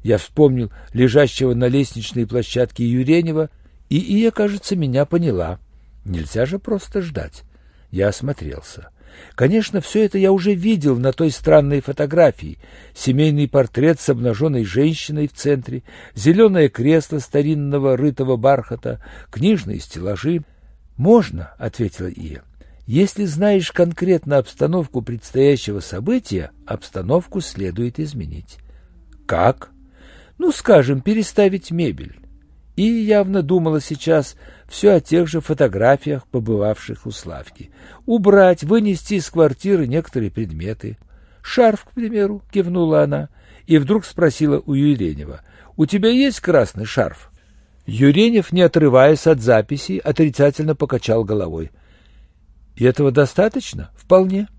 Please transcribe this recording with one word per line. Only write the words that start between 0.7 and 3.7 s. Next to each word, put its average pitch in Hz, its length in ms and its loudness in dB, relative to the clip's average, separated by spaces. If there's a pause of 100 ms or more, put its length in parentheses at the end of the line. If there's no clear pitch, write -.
лежащего 127 600 2
на 123 120 0
лестничной 123 600 -4
площадке 120 600 -4
Юренева, 156 600 0 (400)